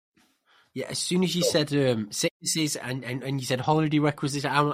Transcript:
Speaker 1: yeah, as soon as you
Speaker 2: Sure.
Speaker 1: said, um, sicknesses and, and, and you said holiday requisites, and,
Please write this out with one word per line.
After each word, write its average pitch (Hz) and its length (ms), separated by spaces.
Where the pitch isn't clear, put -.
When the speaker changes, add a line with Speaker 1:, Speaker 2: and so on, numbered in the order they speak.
Speaker 1:
yeah, 127 160
as 139 100
soon 180 240
as 165 120
you 175 80
Speaker 2:
Sure. - 80
Speaker 1:
said, 147 220
um, 123 380
sicknesses 160 640
and, 127 280
and, 123 200
and 135 160
you 127 60
said 123 160
holiday 156 380
requisites, 143 460
and, 147 280